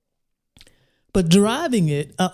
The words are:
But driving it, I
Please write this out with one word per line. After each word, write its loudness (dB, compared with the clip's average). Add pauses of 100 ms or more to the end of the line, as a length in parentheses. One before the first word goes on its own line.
(1120)
But 0
driving 2
it, -6
I -2